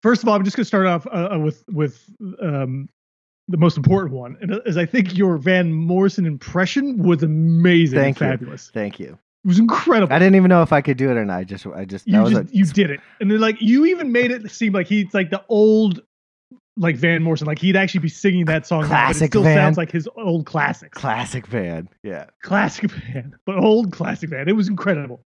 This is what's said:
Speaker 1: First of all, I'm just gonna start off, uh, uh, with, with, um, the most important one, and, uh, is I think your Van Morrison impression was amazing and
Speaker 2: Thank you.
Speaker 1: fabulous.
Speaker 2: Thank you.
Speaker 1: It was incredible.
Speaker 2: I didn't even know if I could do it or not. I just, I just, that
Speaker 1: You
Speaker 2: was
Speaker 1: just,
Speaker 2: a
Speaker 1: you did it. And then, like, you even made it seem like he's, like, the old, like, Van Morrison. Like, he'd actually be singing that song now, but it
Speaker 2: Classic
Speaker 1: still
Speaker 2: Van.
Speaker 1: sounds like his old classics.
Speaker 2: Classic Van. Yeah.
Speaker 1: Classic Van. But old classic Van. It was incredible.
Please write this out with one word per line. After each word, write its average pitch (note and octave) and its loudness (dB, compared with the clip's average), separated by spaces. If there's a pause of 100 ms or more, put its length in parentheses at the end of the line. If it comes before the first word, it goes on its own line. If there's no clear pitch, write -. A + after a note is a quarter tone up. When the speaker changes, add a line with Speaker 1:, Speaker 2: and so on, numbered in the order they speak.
Speaker 1:
First A3+ 2
of A3+ 0
all, G#3+ 2
I'm G3+ 0
just G3 -4
gonna A#3+ -2
start F#3+ 0
off, E3+ -2
uh, F#3 -6
uh, E3 -2
with, D3+ -4
with, D3+ -6 (380)
um, C3+ -6 (600)
the F3+ -2
most E3 4
important E3 0
one, B2 -14
and, F#3+ -6
uh, G#3+ -6
is F3 -2
I E3+ 0
think F#3 0
your F#3 2
Van F3 0
Morrison F3+ 0
impression F#3 -2
was E3+ 2
amazing E3 2
and C#3 4 (120)
Speaker 2:
Thank - -8
you. D3 0
Speaker 1:
fabulous. B2 -8
Speaker 2:
Thank G#2 -6
you. C#2+ -16 (260)
Speaker 1:
It G3 0
was F3+ 4
incredible. A3 2
Speaker 2:
I D#3 4
didn't F#3+ 6
even F#3 6
know F3 6
if D#3 2
I D3 4
could C#3 -2
do C3+ 0
it B2 0
or A2 -2
not. F#2+ -4
I F#2 -8
just, F#2+ -14
I F#2+ -12
just, F#2+ -12
that A3+ -2
Speaker 1:
You G#3+ 6
Speaker 2:
was G3 4
Speaker 1:
just, G#3+ 0
Speaker 2:
a B3 0
Speaker 1:
you G3 6
did E3 0
it. C#3+ -8 (200)
And G3+ 0
then, G#3+ 2
like, A3 0
you B3 4
even E4+ 0
made A#3+ 2
it A3 -8
seem A3 -2
like F#3+ 0
he's, G3+ -2
like, F#3+ 0
the F#3+ -6
old, G#3+ 4 (760)
like, E3+ 0
Van E3 0
Morrison. D#3+ -2
Like, D3+ -6
he'd F#3 2
actually F#3+ 0
be D#3+ -4
singing F3+ 0
that D#3 -2
song D#3+ -2
now, D3 -4
but D3+ 0
it D3+ 2
Speaker 2:
Classic C#3+ 0
Speaker 1:
still G#3 2
Speaker 2:
Van. D#3 6
Speaker 1:
sounds D3+ 4
like E3+ -4
his E3+ -6
old E3+ -4
classics. - -6
Speaker 2:
Classic B2 -6
Van. F2+ -6 (160)
Yeah. F2 -12 (180)
Speaker 1:
Classic - -2
Van. B2+ -14 (100)
But F#3+ -6
old G#3+ 2
classic E3+ -8
Van. C#3 -6
It G#3 0
was G3 0
incredible. D#3 -4 (120)